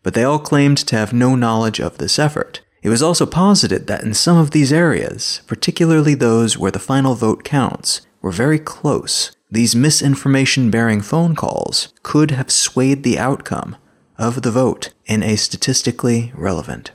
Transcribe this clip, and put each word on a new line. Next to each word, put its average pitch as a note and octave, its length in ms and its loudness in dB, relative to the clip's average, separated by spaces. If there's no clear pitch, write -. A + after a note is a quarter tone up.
but F2+ 100 -2
they A#2 80 0
all C#3+ 160 2
claimed C#3+ 400 2
to - 180 -2
have G#2+ 160 -2
no B2+ 220 2
knowledge A2+ 460 0
of - 180 -6
this - 220 -2
effort. - 400 -2
It - 60 -4
was A#2 140 2
also D#3+ 240 2
posited F3 600 2
that - 160 -4
in A2 100 -4
some E3+ 220 4
of D#3 160 4
these C#3+ 200 4
areas, - 760 0
particularly D#3+ 680 2
those A#2 420 2
where - 140 -2
the - 80 0
final C3+ 380 0
vote A2 260 0
counts, - 600 -4
were F#2+ 80 -4
very C3+ 300 0
close, - 720 -4
these A2+ 240 0
misinformation-bearing C3 1300 2
phone E3 340 0
calls - 580 -4
could D3+ 260 2
have C3 220 -4
swayed C#3 500 0
the A2+ 160 0
outcome - 580 -4
of A#2+ 240 -4
the B2 100 0
vote B2 380 0
in G#2+ 200 0
a G#2+ 100 0
statistically A#2+ 1000 -2
relevant D#2+ 580 -6